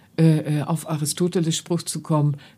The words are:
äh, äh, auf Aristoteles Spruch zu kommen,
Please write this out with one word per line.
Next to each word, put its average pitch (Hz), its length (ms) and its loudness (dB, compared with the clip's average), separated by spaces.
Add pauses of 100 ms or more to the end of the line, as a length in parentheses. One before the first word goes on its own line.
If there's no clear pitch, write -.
(180)
äh, 156 420 4
äh, - 40 -2
auf 160 260 -4
Aristoteles 165 680 -2
Spruch 170 260 -4
zu - 180 -8
kommen, 147 360 2 (200)